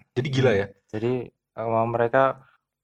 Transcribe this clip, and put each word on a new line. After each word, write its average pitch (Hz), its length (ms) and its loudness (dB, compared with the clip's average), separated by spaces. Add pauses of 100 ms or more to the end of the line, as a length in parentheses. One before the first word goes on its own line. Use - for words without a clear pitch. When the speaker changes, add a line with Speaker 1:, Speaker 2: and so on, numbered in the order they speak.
(160)
Speaker 1:
Jadi 131 160 -2
gila 131 160 2
Speaker 2:
Hmm. 110 80 4
Speaker 1:
ya. 98 120 -2 (200)
Speaker 2:
Jadi, 113 260 -4 (380)
eh, 113 340 -2
mereka 117 640 0 (360)